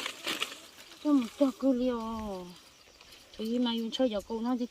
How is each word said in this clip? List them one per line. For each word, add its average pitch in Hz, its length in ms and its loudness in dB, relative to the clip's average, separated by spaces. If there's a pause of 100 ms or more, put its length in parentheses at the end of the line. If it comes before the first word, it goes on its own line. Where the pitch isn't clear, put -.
(1040)
cho 302 80 6
một 262 140 6 (120)
cho 277 200 4
cô 269 140 4
liều. 226 720 -2 (920)
Bởi 220 100 -4
vì 240 100 0
mà 240 140 2
dùng 226 180 -2
chơi 262 200 2
cho 208 180 0
cô 226 120 -4
nó 247 180 2
thì 240 120 -2